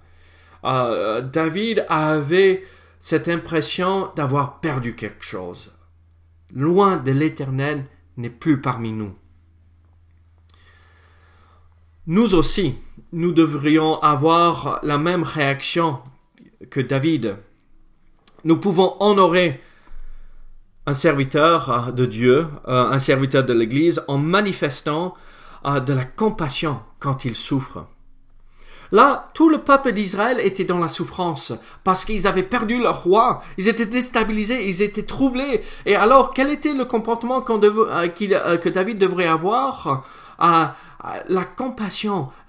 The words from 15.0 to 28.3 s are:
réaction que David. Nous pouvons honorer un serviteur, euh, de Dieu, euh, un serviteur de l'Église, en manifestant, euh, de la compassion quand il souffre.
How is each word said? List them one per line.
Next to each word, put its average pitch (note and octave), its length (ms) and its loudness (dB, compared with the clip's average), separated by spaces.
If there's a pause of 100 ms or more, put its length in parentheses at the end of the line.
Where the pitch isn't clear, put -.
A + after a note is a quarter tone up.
réaction C#3 760 -2 (720)
que C3+ 120 -4
David. C3+ 560 -2 (1040)
Nous D#3+ 140 4
pouvons F#3 420 2
honorer F3+ 640 4 (1200)
un C#3+ 80 -2
serviteur, D3 760 2
euh, A#2+ 220 -2
de B2+ 140 0
Dieu, B2 420 2 (200)
euh, B2+ 220 2
un C3+ 100 2
serviteur C3+ 460 2
de B2+ 80 0
l'Église, C#3 560 2
en C#3 80 0
manifestant, E3 960 -2 (500)
euh, C#3 160 0
de B2+ 140 -2
la C3 100 0
compassion D#3+ 760 -4 (180)
quand C3+ 240 -4
il A#2 120 -6
souffre. C3 500 -6 (1080)